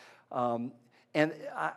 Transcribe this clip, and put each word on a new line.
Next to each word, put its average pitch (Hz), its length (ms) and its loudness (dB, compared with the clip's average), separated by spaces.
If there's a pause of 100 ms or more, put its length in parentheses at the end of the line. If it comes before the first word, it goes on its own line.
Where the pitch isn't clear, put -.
(320)
Um, 120 400 0 (420)
and 156 200 4 (220)
I, 156 220 -2